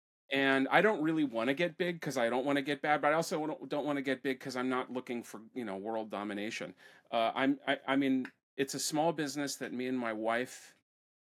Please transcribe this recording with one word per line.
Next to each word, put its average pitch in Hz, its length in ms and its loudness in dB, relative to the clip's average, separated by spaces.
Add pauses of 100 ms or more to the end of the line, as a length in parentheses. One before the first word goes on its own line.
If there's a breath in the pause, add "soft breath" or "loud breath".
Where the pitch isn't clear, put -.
(320)
And 135 380 4
I 156 120 8
don't 196 200 2
really 160 240 2
wanna 117 280 0
get 170 240 -2
big 175 220 -2
'cause 139 180 -4
I 117 120 4
don't 123 160 0
wanna 143 160 2
get 143 200 -2
bad, 151 200 2
but 147 100 6
I 156 40 4
also 165 240 0
wanna, 151 160 -2 (120)
don't 139 180 -2
wanna 143 160 0
get 131 220 0
big 135 160 0
'cause 131 160 -8
I'm 127 140 0
not 127 220 -2
looking 120 320 -4
for, - 180 -16 (120)
you 123 120 -6
know, 98 120 -4
world 110 320 -4
domination. 104 640 -4 (380 soft breath)
Uh, 113 240 4
I'm, 135 320 2
I, 139 200 0
I 135 100 2
mean, 131 340 0 (240)
it's 135 180 -2
a 135 60 -6
small 156 320 0
business 143 460 -4
that 107 160 -8
me 127 140 -4
and 127 100 -2
my 117 160 -2
wife 113 600 -2 (600)